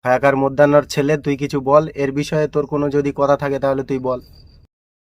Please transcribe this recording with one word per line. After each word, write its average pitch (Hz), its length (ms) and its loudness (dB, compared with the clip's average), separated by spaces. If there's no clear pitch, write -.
ফায়াকার 131 340 2
মোদ্দানার 139 560 4
ছেলে, 147 260 0
তুই 143 180 -4
কিছু 143 240 -4
বল, 143 240 4
এর 139 180 -2
বিষয়ে 151 360 -2
তোর 147 180 -2
কোনো 147 240 -2
যদি 143 260 0
কথা 139 200 2
থাকে 139 220 -4
তাহলে 135 260 -2
তুই 135 140 -4
বল। 127 220 -4